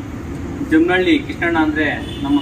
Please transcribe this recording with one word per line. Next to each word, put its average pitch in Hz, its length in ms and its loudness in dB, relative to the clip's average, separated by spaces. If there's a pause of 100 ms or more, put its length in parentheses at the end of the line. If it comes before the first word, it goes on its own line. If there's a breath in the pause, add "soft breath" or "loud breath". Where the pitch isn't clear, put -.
(720)
ಜಮನಹಳ್ಳಿ 165 480 4
ಕೃಷ್ಣಣ್ಣ 170 380 -2
ಅಂದರೆ 151 280 2 (380)
ನಮ್ಮ 143 180 2